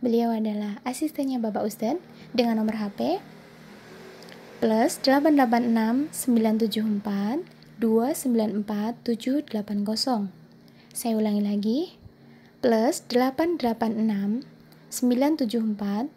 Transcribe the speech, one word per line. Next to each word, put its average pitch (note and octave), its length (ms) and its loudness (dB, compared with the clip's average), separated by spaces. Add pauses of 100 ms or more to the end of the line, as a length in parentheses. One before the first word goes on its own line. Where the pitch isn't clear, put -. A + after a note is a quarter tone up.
Beliau A#3 320 2
adalah G#3 480 -4
asistennya C4+ 560 -4
Bapak A3 240 -2
Ustadz A3 400 -4 (320)
dengan A#3 240 2
nomor G#3+ 160 0
H G#3+ 160 -2
P - 80 -8 (1600)
plus A3+ 400 2
delapan C#4+ 400 4
delapan A#3+ 220 4 (100)
enam A3+ 220 2 (180)
sembilan A3 560 2
tujuh G#3+ 160 -2
empat G#3 560 -2 (400)
dua A3+ 320 2
sembilan A3 480 0
empat G#3+ 480 -4
tujuh B3+ 400 -2
delapan G#3 320 -4
kosong. G#3+ 480 -2 (640)
Saya A3+ 240 -2
ulangi G#3+ 240 2
lagi, G#3 380 0 (840)
plus A#3 480 2
delapan C4 480 2
delapan A3+ 400 0
enam G#3 320 0 (640)
sembilan C4 480 2
tujuh A#3 320 0
empat G3+ 320 -4 (120)